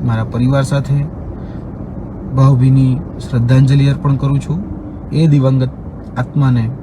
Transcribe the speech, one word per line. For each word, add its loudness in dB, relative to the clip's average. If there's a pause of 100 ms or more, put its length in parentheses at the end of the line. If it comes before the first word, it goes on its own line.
મારા 0
પરિવાર 0
સાથે 0 (1300)
ભાવભીની 4
શ્રદ્ધાંજલિ 2
અર્પણ 0
કરું 0
છું. -4 (480)
એ 2
દિવંગત 4 (480)
આત્માને 0 (140)